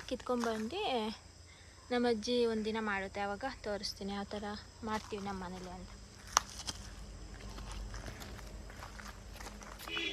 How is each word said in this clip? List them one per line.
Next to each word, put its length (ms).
ಕಿತ್ಕೊಂಡ್ಬಂದು 1080
ನಮ್ಮ 160
ಅಜ್ಜಿ 380
ಒಂದಿನ 340
ಮಾಡುತ್ತೆ, 400
ಅವಾಗ 240
ತೋರಿಸ್ತೀನಿ 500
ಯಾವ 100
ಥರ 200
ಮಾಡ್ತೀವಿ 420
ನಮ್ಮ 180
ಮನೇಲಿ 260
ಅಂತ. 200